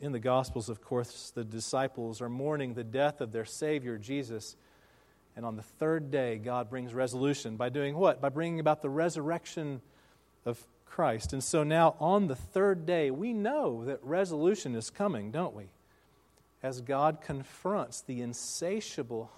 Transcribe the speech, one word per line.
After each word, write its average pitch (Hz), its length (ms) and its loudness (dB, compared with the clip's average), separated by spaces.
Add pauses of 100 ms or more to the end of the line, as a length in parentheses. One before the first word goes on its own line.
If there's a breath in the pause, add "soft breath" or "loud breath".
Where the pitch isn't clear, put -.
in 143 120 -4
the 120 60 -2
Gospels, 127 500 2
of 113 140 -8
course, - 480 -4
the 120 140 -6
disciples 113 760 -4
are 123 80 -4
mourning 135 460 -2
the 120 100 -6
death 139 360 2
of 113 120 -4
their 110 140 -2
Savior, 139 500 -2
Jesus. 113 600 -6 (800 soft breath)
And 117 120 -8
on 110 100 -4
the 110 60 -10
third 156 480 -2
day, 127 260 2
God 120 320 -2
brings 123 240 -8
resolution 127 640 0
by 123 140 0
doing 143 260 0
what? 160 240 6
By 139 80 2
bringing 165 320 0
about 151 220 4
the 143 80 0
resurrection 160 880 -2 (640 soft breath)
of 120 220 -6 (180)
Christ. 123 480 0
And 135 100 -2
so 151 220 2
now, 160 340 6
on 190 280 4
the 131 100 0
third 190 480 2
day, 160 260 4
we 190 220 -2
know 208 540 0
that 131 180 -6
resolution 165 680 2
is 113 160 -4
coming, 123 400 -2
don't 160 240 -2
we? 101 160 -14 (920 soft breath)
As 127 200 -4
God 143 400 2
confronts - 800 -4
the 123 180 -4
insatiable 120 1160 -4